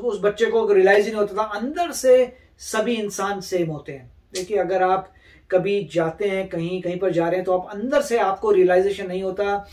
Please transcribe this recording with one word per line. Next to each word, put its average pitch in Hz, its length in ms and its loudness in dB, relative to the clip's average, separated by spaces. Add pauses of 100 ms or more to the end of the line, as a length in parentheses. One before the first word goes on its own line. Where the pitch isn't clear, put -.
उस 208 220 -4
बच्चे 208 240 0
को 220 260 2
रियलाइज 202 320 6
ही 233 60 -4
नहीं 214 100 -2
होता 190 140 -2
था। 214 80 -2 (160)
अंदर 302 340 -4
से 254 400 4 (260)
सभी 226 360 -4
इंसान 202 460 -4
सेम 175 300 -2
होते 147 220 -10
हैं। 131 180 -18 (240)
देखिए 185 220 -4
अगर 185 260 0
आप 190 300 0 (380)
कभी 196 320 2 (100)
जाते 165 360 -2
हैं 190 200 -2
कहीं, 180 340 -6
कहीं 175 160 -4
पर 185 140 0
जा 170 140 0
रहे 175 100 0
हैं 185 80 -2
तो 185 140 2
आप - 140 -10
अंदर 247 300 0
से 233 160 0
आपको 208 320 0
रियलाइजेशन 190 560 4
नहीं 185 160 -6
होता 196 340 -2 (160)